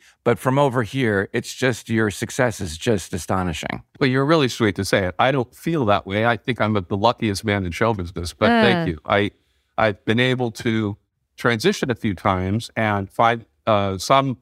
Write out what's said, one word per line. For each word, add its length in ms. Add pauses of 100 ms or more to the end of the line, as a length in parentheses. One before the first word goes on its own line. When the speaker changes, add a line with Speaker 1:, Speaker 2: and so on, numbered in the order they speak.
(260)
Speaker 1:
but 120
from 220
over 240
here, 480
it's 220
just 360
your 220
success 480
is 180
just 360
astonishing. 720 (180)
Speaker 2:
Well, 80
you're 160
really 240
sweet 260
to 80
say 220
it. 120
I 140
don't 240
feel 300
that 200
way. 200
I 100
think 240
I'm 140
the 240
luckiest 480
man 200
in 60
show 220
business, 400
but 160
thank 300
Speaker 3:
Mm. 120
Speaker 2:
you. 140
I, 260 (480)
I've 260
been 140
able 320
to 460 (400)
transition 520
a 60
few 180
times 640
and 340
find, 360 (200)
uh, 320
some 440